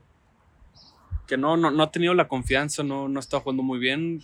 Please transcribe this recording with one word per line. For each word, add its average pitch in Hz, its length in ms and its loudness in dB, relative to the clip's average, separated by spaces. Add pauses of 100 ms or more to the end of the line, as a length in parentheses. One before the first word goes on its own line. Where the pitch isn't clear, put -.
(1300)
que 135 80 -2
no, 147 220 2
no, 165 120 4
no 151 140 4
ha 156 80 0
tenido 175 220 2
la 175 160 4
confianza, 139 540 0
no, 139 260 -4
no 139 100 -2
ha - 0 -
estado 135 220 -4
jugando 131 220 -2
muy 131 160 -2
bien. 151 440 -2